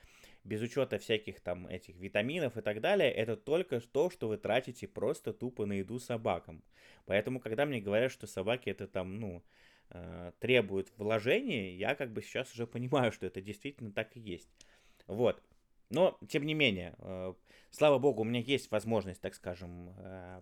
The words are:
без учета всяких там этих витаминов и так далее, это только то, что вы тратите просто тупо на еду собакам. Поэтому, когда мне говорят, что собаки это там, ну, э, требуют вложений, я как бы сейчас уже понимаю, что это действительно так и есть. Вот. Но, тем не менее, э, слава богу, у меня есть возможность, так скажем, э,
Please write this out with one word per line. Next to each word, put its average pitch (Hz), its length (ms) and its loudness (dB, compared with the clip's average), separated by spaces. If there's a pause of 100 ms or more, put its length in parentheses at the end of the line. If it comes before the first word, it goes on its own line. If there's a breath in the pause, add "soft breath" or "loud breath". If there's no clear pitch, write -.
(440 loud breath)
без 107 180 -4
учета 123 360 0
всяких 107 440 -2
там 90 260 -6
этих 90 300 -12
витаминов 117 600 0
и 107 40 -6
так 107 200 -2
далее, 170 300 4
это 113 240 0
только 143 440 0
то, 147 300 2
что - 180 -6
вы 107 100 0
тратите 117 500 0
просто 113 460 -2
тупо 123 320 -4
на 101 80 -2
еду 98 260 -4
собакам. 107 640 -4 (420 loud breath)
Поэтому, 107 340 2
когда 110 260 0
мне 135 160 -2
говорят, 107 300 2
что - 160 -14
собаки 110 420 -2
это 98 180 -6
там, 92 320 -4
ну, 92 240 -8 (460 soft breath)
э, 87 500 -12
требуют 101 580 2
вложений, 110 760 0
я 104 200 -2
как 131 160 -6
бы 104 100 -6
сейчас - 320 -6
уже 117 120 -4
понимаю, 123 460 2
что - 140 -8
это 95 160 -6
действительно 107 500 -10
так 107 240 -6
и 123 40 -16
есть. 101 280 -10 (600 soft breath)
Вот. 104 340 2 (480)
Но, 170 280 2 (120)
тем 147 160 0
не 156 80 -2
менее, 98 460 2
э, 92 340 -6 (380 soft breath)
слава 147 280 6
богу, 123 220 4
у 110 40 2
меня 120 140 0
есть 123 320 0
возможность, 104 480 0
так 95 160 -6
скажем, 90 640 -12
э, 92 440 -12